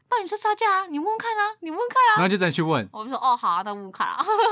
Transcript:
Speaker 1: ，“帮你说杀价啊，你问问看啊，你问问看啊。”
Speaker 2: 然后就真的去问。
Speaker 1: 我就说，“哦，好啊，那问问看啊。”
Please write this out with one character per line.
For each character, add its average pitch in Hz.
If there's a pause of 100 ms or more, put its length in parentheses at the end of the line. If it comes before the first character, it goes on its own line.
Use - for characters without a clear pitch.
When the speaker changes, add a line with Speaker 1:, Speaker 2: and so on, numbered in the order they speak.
Speaker 1:
，“帮 466
你 359
说 415
杀 415
价 427
啊， 381
你 294
问 320
问 440
看 453
啊， 427
你 330
问 311
问 480
看 - (160)
啊。” -
Speaker 2:
然 180
后 190
就 202
真 180
的 156
去 180
问。 156
Speaker 1:
我 214
就 233
说 269
，“哦， 247
好 220
啊， 175
那 208
问 202
问 190
看 170
啊。” - (280)